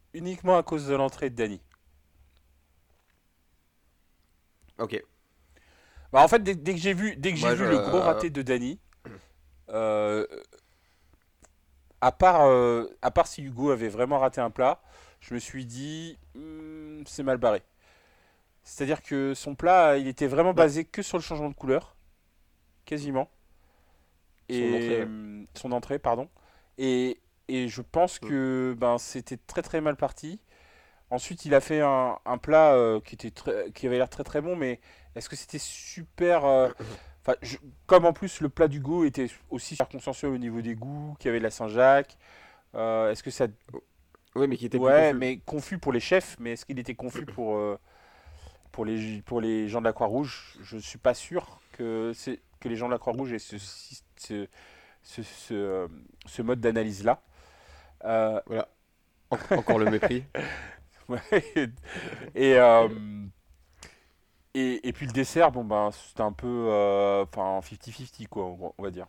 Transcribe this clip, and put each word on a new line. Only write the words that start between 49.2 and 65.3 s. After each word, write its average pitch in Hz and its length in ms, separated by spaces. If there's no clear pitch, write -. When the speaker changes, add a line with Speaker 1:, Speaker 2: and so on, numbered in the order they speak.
Speaker 1:
pour 120 180
les 110 280
gens 113 120
de 113 60
la 113 60
Croix-Rouge ? 123 720
Je 110 160
suis - 200
pas 123 160
sûr - 460
que 113 420
c'est, - 260
que - 80
les 113 80
gens 120 120
de 123 40
la 120 60
Croix-Rouge 127 360
aient 110 60
ce, - 180
ce, - 880
ce, - 200
ce, - 320
euh, 95 340
ce - 160
mode 120 180
d'analyse-là. 110 600
Euh, 110 420
Speaker 2:
Voilà. 110 220
En-, 123 100
encore 117 240
le 110 100
mépris. 123 360
Speaker 1:
<laughs> - 720
Ouais. 123 640
Et, 131 240
euh, 117 300
et, 127 340
et 117 40
puis - 140
le 120 60
dessert, 135 400